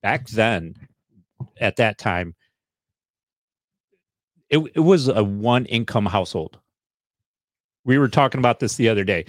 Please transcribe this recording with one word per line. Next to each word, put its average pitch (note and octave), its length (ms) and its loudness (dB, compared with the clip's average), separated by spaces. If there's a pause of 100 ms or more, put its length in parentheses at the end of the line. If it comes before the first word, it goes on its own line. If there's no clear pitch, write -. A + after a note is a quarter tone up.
Back B2 260 -4
then, A2 460 -2 (840)
at G#2 180 -2
that A2 220 0
time, F2 360 -4 (2250)
it, C#3+ 80 4 (160)
it D#3+ 60 0
was D#3+ 280 4
a G#2+ 140 2
one G#2+ 440 0
income A2+ 400 -2
household. F2+ 520 -4 (1300)
We C3 140 2
were C#3 100 4
talking C3+ 300 2
about B2 220 2
this A#2 160 -4
the A#2 120 2
other G#2 160 0
day. F#2 240 -2